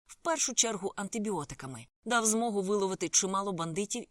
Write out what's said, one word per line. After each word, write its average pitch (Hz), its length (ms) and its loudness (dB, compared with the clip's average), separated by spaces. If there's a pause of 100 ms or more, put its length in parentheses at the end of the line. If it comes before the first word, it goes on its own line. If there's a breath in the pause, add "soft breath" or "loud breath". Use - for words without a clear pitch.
в - 80 -20
першу 311 400 -2
чергу 202 420 0
антибіотиками, 156 880 -4 (180)
дав 226 220 2
змогу 220 360 2
виловити 190 460 0
чимало 196 440 2
бандитів 165 580 -4